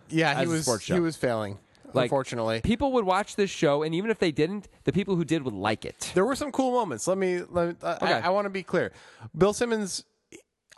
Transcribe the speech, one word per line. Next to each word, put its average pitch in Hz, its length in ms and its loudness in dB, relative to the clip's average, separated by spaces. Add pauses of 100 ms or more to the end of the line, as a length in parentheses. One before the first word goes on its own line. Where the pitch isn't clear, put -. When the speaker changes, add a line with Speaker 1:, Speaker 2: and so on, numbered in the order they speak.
(100)
Speaker 1:
Yeah, 160 240 2
he 131 80 0
Speaker 2:
as 170 60 0
a 165 40 0
Speaker 1:
was, 160 120 0
Speaker 2:
sports 117 200 0
show. - 120 -4
Speaker 1:
he 175 40 4
was 165 160 -2
failing, 107 400 -2 (380)
Speaker 2:
Like, 127 160 4
Speaker 1:
unfortunately. 117 500 -2
Speaker 2:
people 254 320 0
would 233 140 2
watch 185 300 0
this 196 120 2
show, 147 340 2
and 160 120 -2
even 208 160 0
if 214 80 -2
they 180 140 2
didn't, 175 360 -2 (160)
the 123 80 2
people 190 240 0
who 170 80 0
did 151 200 0
would 117 100 -4
like 104 320 -2
it. - 260 -10
Speaker 1:
There 185 140 4
were 277 100 0
some 294 160 -6
cool 262 200 2
moments. 180 360 -2
Let 185 80 2
me, 185 320 0
let 170 200 0
me, 170 140 -6
I, 170 120 -4
Speaker 2:
Okay. 202 180 0
Speaker 1:
I, 131 140 0
I - 20 2
wanna 202 220 0
be 190 120 -6
clear. 139 300 0 (420)
Bill 190 200 4
Simmons, 220 500 -2 (720)